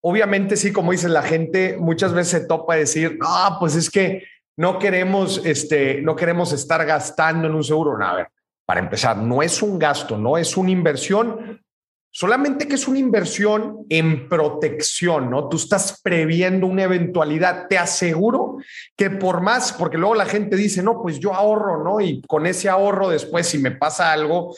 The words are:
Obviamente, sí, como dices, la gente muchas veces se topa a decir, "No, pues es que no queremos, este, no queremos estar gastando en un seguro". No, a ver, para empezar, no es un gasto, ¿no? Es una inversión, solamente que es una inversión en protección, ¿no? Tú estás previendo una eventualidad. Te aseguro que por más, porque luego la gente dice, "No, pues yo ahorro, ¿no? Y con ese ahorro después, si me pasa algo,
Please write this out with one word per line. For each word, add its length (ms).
Obviamente, 540
sí, 180
como 200
dices, 180
la 100
gente 560
muchas 340
veces 300
se 60
topa 260
a 40
decir, 420
"No, 400
pues 160
es 160
que 320
no 220
queremos, 640
este, 580
no 140
queremos 380
estar 320
gastando 600
en 80
un 80
seguro". 340
No, 80
a 100
ver, 120
para 140
empezar, 380
no 240
es 200
un 160
gasto, 400
¿no? 200
Es 180
una 160
inversión, 920
solamente 560
que 80
es 120
una 120
inversión 800
en 400
protección, 1000
¿no? 200
Tú 80
estás 440
previendo 680
una 160
eventualidad. 840
Te 100
aseguro 800
que 140
por 320
más, 320
porque 240
luego 180
la 100
gente 300
dice, 260
"No, 200
pues 180
yo 140
ahorro, 500
¿no? 160
Y 220
con 240
ese 240
ahorro 400
después, 380
si 100
me 140
pasa 420
algo, 440